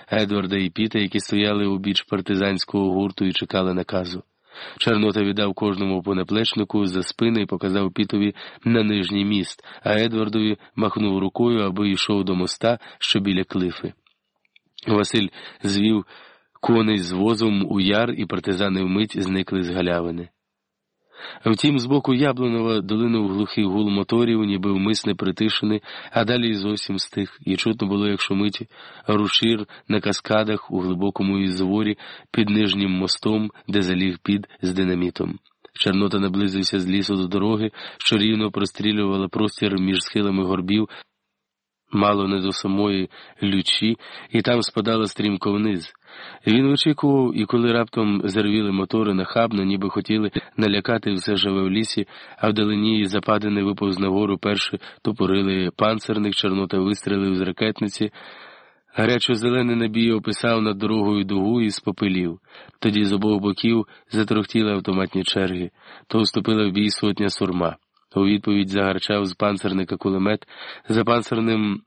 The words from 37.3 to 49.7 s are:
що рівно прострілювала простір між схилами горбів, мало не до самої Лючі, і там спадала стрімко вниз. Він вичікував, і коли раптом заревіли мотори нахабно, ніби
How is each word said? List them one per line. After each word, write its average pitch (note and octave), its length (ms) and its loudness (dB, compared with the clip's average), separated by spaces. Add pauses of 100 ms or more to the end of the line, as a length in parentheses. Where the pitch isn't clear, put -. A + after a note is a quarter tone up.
що - 200 0
рівно G#2+ 340 2
прострілювала G2+ 760 0
простір G2+ 520 -2
між F#2 220 0
схилами G2 440 0
горбів, F#2+ 440 0 (1000)
мало G2+ 360 2
не G2 120 0
до F#2+ 120 -2
самої G2 580 0 (340)
Лючі, G2+ 540 0 (340)
і A#2 100 2
там A#2+ 200 2
спадала A2 460 0
стрімко G2+ 460 -2
вниз. G2+ 400 -2 (540)
Він B2 200 4
вичікував, C#3 720 2
і G#2+ 80 0
коли A#2+ 260 2
раптом A2 520 0
заревіли G#2 480 0
мотори G2 420 0
нахабно, G2+ 500 0
ніби G2 260 0